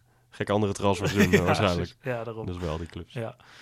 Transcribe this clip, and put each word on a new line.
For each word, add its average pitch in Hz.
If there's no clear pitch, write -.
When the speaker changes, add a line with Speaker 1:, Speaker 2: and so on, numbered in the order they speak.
Speaker 1:
gekke -
andere 101
transfers 98
doen, 101
Speaker 2:
<laughs> -
Ja, 92
Speaker 1:
waarschijnlijk. 90
Speaker 2:
precies. 123
Ja, 113
daarom. 110
Speaker 1:
Dat 90
is 90
wel 80
die 85
clubs. -
Speaker 2:
Ja. 113